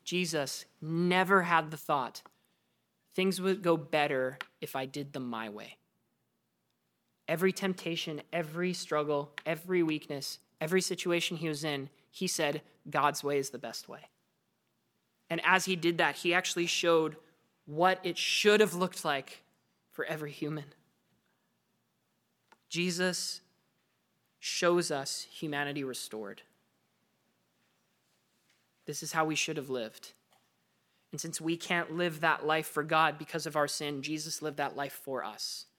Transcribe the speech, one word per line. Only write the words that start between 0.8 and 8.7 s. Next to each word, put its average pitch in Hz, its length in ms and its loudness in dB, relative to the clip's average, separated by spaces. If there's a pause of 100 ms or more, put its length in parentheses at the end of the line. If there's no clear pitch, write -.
never 180 600 4
had 165 280 4
the 156 80 -10
thought, 131 440 -2 (920)
"Things 185 260 0
would 190 220 0
go 170 140 4
better 147 600 0 (220)
if 147 160 -8
I 135 80 -4
did 143 300 -8
them 131 140 -6
my 113 200 -6
way." 107 300 -14 (1500)
Every 175 260 2
temptation, 170 800 -4
every 170 440 -2